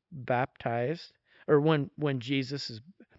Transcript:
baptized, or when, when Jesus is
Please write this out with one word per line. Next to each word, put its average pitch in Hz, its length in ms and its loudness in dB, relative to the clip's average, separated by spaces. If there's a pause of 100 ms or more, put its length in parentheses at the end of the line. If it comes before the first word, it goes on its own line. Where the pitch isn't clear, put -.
(120)
baptized, 123 1000 -4 (340)
or 147 140 6
when, 151 340 2
when 139 240 0
Jesus 135 500 -4
is 113 120 -12 (380)